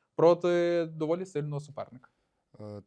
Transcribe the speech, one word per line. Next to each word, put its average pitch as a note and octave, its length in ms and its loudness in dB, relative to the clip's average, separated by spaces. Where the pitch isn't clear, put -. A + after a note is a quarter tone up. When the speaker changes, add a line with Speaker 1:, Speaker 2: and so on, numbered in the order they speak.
Speaker 1:
проти F3 720 4
доволі D#3+ 400 -4
сильного D3 340 -6
суперника. - 500 -14
Speaker 2:
Е, G#2 280 -14